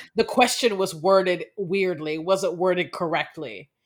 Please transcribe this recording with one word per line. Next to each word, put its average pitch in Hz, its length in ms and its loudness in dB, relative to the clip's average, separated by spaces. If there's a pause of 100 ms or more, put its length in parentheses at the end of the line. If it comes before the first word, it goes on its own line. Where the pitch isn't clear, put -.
(160)
"The 220 80 2
question 240 560 2
was 185 160 -2
worded 185 500 2 (120)
weirdly, 170 600 -2
wasn't 185 400 0
worded 175 340 0
correctly." 151 800 -6 (160)